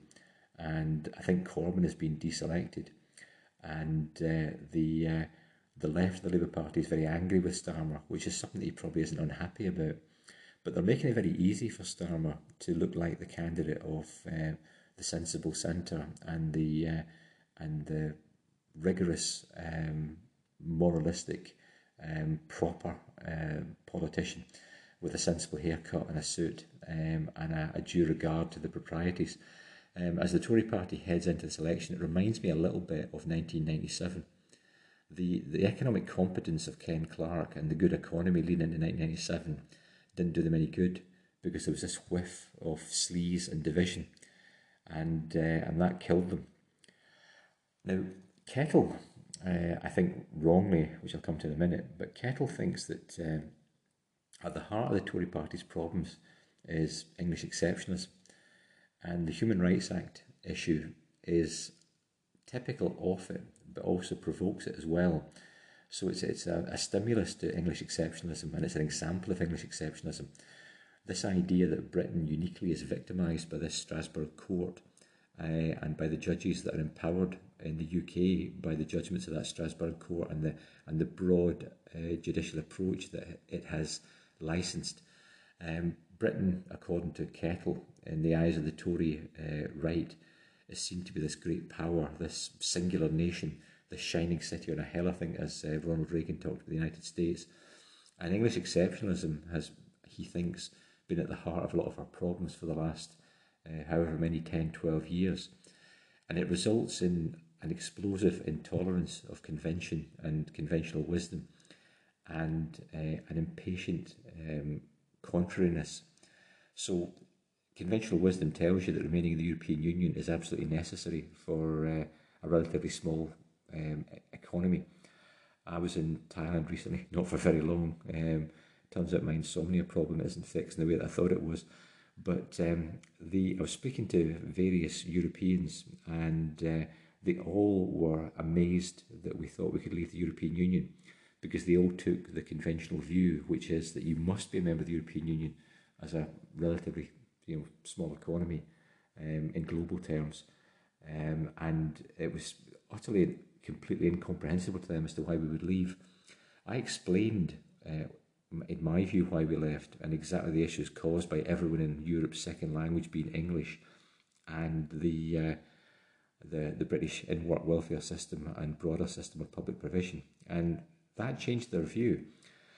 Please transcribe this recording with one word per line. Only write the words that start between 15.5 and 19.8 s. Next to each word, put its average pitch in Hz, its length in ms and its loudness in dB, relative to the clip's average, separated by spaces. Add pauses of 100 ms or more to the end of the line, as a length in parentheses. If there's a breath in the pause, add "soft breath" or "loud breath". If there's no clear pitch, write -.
centre 85 540 -2 (200)
and 80 260 -2
the, 78 360 2
uh, - 140 0 (560 loud breath)
and 78 280 -4
the 78 280 -2 (640)
rigorous, 90 680 2 (100)
um, 80 600 -2 (480)